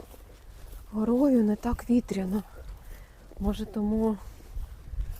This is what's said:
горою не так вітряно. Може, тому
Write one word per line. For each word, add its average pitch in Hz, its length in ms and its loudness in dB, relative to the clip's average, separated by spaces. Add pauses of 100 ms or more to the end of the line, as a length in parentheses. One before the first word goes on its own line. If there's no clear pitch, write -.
(920)
горою 240 520 6
не 208 120 4
так - 340 -2
вітряно. 196 540 2 (960)
Може, 208 260 -2
тому 214 520 0 (1040)